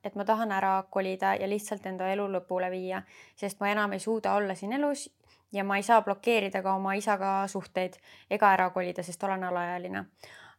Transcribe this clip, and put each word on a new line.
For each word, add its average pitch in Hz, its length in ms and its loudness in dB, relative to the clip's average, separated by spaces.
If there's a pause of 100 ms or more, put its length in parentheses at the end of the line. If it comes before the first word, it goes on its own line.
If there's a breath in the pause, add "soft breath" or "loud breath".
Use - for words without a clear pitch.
et 202 120 -6
ma 202 100 -4
tahan 220 260 2
ära 190 380 2
kolida 190 460 0
ja 202 120 -2
lihtsalt 208 380 -4
enda 185 240 -4
elu 202 180 0
lõpule 185 440 -2
viia, 185 320 -6 (320 loud breath)
sest 202 240 -8
ma 202 100 0
enam 208 240 0
ei 190 60 -4
suuda 214 340 0
olla 196 220 0
siin 196 180 -6
elus 285 360 -2 (420 soft breath)
ja 196 120 -2
ma 196 140 0
ei 202 60 0
saa 220 180 6
blokeerida 202 600 0
ka 190 100 0
oma 190 220 -2
isaga 196 520 0
suhteid 185 460 -4 (360 loud breath)
ega 208 240 6
ära 185 160 4
kolida, 180 340 -4
sest 175 200 -10
olen 190 200 -2
alaealine. 180 600 -4 (540 loud breath)